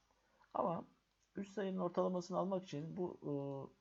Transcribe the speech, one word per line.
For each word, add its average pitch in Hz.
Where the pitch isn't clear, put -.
Ama 170
üç 196
sayının 190
ortalamasını 180
almak 185
için 160
bu, 180
e, 147